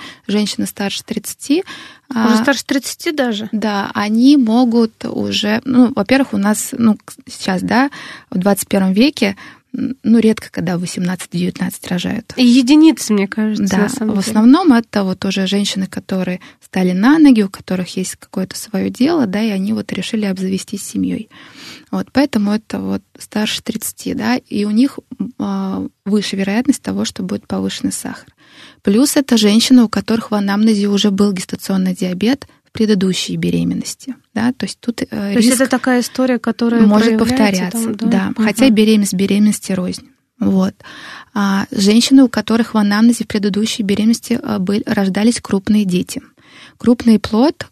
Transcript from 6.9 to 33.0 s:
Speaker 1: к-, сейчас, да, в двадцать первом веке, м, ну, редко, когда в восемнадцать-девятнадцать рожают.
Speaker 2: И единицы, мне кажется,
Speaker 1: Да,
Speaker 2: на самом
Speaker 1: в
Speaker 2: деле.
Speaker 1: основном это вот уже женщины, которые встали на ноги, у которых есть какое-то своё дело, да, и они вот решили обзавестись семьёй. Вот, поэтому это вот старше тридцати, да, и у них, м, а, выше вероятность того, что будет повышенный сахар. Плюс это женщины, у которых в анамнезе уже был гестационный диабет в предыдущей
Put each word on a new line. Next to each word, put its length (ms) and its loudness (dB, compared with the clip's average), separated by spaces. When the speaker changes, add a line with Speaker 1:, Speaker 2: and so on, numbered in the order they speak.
Speaker 1:
к-, 100 -20
сейчас, 340 -6
да, 280 0
в 80 -4
двадцать 300 0
первом 240 0
веке, 440 0
м, 280 -6
ну, 140 4
редко, 340 0
когда 240 -4
в 60 -4
восемнадцать-девятнадцать 1080 -6
рожают. 480 -6
Speaker 2:
И 80 2
единицы, 680 6
мне 140 2
кажется, 500 -2
Speaker 1:
Да, 80 2
Speaker 2:
на 40 0
самом 280 -4
Speaker 1:
в 20 -2
Speaker 2:
деле. 120 -4
Speaker 1:
основном 420 6
это 320 0
вот 200 -4
уже 220 -2
женщины, 400 -2
которые 540 -6
встали 320 -2
на 260 4
ноги, 240 6
у 60 -2
которых 480 -8
есть 200 -6
какое-то 400 -8
своё 340 -6
дело, 360 0
да, 160 -4
и 80 -2
они 220 -2
вот 200 -6
решили 340 -4
обзавестись 600 -6
семьёй. 420 -4
Вот, 220 -6
поэтому 400 0
это 280 -6
вот 220 -6
старше 440 -6
тридцати, 520 -8
да, 220 -2
и 280 -4
у 60 -2
них, 280 0
м, 200 -6
а, 480 -6
выше 320 -2
вероятность 460 -2
того, 220 -4
что 180 -8
будет 260 -6
повышенный 440 -4
сахар. 340 -12
Плюс 340 2
это 200 2
женщины, 480 6
у 40 2
которых 420 -4
в 40 -2
анамнезе 540 2
уже 220 2
был 220 2
гестационный 600 -4
диабет 520 -2
в 80 -20
предыдущей 640 0